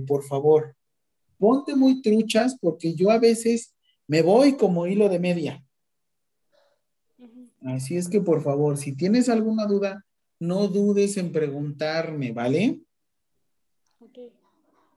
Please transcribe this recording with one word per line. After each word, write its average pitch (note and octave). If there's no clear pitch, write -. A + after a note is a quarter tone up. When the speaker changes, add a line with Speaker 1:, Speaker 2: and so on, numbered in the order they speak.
Speaker 1:
por C#3
favor, D3
ponte C4+
muy C4
truchas A3
porque E3
yo F#3
a A3+
veces A3+
me D#3
voy C4
como F3
hilo G3+
de F3
media. F3
Speaker 2:
Ujú. B3
Speaker 1:
Así C3
es F3
que, G#3
por D#3
favor, C#3+
si C#3
tienes A#3
alguna A3
duda, G3+
no F#3
dudes G3+
en F3+
preguntarme, D3+
¿vale? D3
Speaker 2:
Ok. A#3